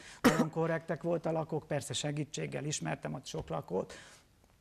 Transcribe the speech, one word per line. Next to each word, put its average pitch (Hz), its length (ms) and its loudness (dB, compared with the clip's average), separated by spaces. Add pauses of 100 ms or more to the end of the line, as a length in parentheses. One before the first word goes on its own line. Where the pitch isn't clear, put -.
(220)
nagyon 160 280 8
korrektek 160 520 0
volt 170 240 2
a 160 60 2
lakók, 160 340 0
persze 143 260 -2
segítséggel, 147 720 -2
ismertem 151 500 -2
ott 139 120 -10
sok - 220 -6
lakót, - 440 -2 (680)